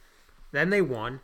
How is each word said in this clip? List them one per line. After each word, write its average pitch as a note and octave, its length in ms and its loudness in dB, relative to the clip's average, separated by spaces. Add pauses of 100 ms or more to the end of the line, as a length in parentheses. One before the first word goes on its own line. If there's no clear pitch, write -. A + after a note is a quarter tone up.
(520)
then D#3 180 2
they G3+ 120 4
won, B2+ 420 -4